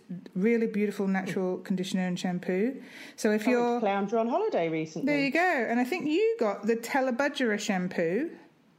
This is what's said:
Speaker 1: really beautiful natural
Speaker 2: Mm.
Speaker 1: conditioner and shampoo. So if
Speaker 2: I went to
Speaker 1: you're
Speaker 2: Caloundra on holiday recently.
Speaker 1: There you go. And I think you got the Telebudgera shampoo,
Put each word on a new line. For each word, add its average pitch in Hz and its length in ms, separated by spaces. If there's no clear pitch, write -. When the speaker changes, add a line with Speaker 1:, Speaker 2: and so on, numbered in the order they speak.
Speaker 1:
really 226 320
beautiful 202 400
natural 190 520
Speaker 2:
Mm. - 60
Speaker 1:
conditioner 185 440
and 180 100
shampoo. 185 640
So - 160
if - 20
Speaker 2:
I - 20
went 214 100
to 247 60
Speaker 1:
you're 240 300
Speaker 2:
Caloundra 202 400
on 233 80
holiday 277 400
recently. 160 380
Speaker 1:
There 285 160
you 277 80
go. 320 400
And 233 80
I 247 60
think 320 220
you 427 340
got 208 260
the 226 80
Telebudgera 254 840
shampoo, 185 680